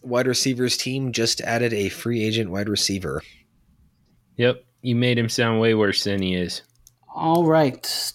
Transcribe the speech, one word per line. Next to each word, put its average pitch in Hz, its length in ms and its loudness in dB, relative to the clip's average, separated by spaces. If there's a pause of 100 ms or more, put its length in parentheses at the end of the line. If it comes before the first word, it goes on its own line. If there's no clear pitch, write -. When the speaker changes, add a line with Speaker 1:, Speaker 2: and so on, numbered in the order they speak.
Speaker 1:
wide 123 240 0
receivers 123 500 0
team 131 360 -4
just 117 300 -2
added 117 300 0
a 101 160 0
free 113 360 -2
agent 110 260 -2
wide 101 180 -4
receiver. 92 540 -4 (1120)
Speaker 2:
Yep, 123 280 2 (180)
you 123 140 0
made 123 220 2
him 117 100 0
sound 113 320 2
way 113 140 4
worse 104 300 2
than 101 160 -2
he 92 140 0
is. 87 280 -4 (520)
Speaker 3:
All 165 320 2
right, 160 680 2